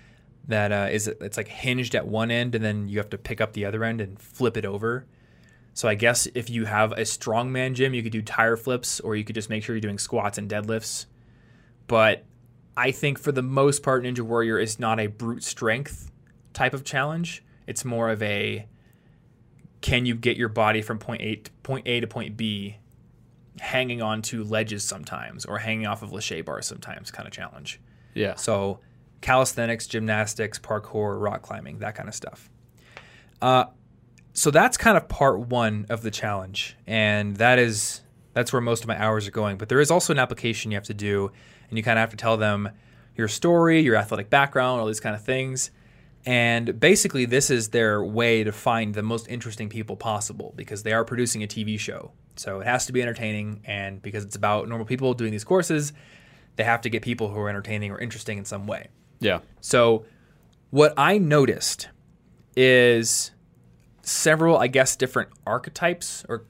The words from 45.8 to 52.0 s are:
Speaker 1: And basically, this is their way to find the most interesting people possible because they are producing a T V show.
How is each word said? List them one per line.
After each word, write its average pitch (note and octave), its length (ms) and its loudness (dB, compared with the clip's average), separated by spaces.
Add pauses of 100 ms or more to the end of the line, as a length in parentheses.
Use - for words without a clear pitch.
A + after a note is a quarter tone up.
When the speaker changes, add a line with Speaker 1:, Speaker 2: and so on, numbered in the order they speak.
Speaker 1:
And A#2 540 2
basically, D3+ 460 4
this B2+ 220 2
is A#2 200 0
their G#2+ 340 2
way A2+ 400 2
to G#2+ 80 0
find A2 440 0
the G#2+ 100 -4
most A2+ 240 -4
interesting A#2 400 -10
people G#2+ 260 -8
possible G#2 640 -6
because G#2 260 -12
they A2 100 0
are A2+ 120 2
producing A#2 400 -2
a - 20 -8
T G#2+ 160 -6
V G#2+ 140 -4
show. - 340 -8 (240)